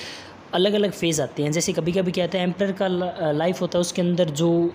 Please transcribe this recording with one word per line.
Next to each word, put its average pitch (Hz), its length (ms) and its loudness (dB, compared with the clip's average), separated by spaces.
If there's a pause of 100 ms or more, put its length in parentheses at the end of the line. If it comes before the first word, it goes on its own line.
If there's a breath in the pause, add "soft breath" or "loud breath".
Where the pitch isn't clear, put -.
(540 loud breath)
अलग 190 200 4
अलग 208 180 2
phase 165 300 0
आते 139 220 -4
हैं। 147 80 0
जैसे 170 220 0
कभी 165 180 0
कभी 185 200 0
क्या 175 140 0
होता 170 120 -4
है 180 60 0
एम्परर 180 280 0
का 190 160 -2
ल-, 175 500 -2
life 175 240 0
होता 175 160 0
है 175 40 4
उसके 175 200 -2
अंदर 175 280 2
जो 170 460 2